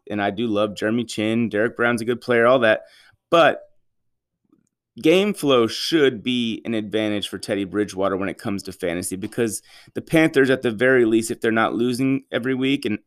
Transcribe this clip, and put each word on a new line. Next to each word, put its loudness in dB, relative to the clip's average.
and -4
I -2
do -4
love -2
Jeremy -2
Chinn, -2
Derek -2
Brown's 0
a -8
good -2
player, 2
all 6
that, 2
but 4
game 4
flow 2
should 0
be -4
an -4
advantage -4
for -10
Teddy -4
Bridgewater -2
when -4
it -8
comes -8
to -12
fantasy, -6
because -6
the -8
Panthers, 2
at 0
the 0
very 4
least, 2
if -8
they're 0
not 0
losing -2
every -2
week -2
and, -4